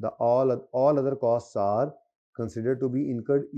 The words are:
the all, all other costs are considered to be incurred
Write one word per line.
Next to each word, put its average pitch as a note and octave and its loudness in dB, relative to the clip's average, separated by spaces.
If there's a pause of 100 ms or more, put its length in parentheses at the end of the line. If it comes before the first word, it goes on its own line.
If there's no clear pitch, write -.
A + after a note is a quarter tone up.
the A2+ -6
all, A#2+ 2 (140)
all C#3 4
other C3+ 0
costs A#2 0
are A2+ 0 (440)
considered A#2 -4
to C3 -2
be C#3 -2
incurred C#3 -2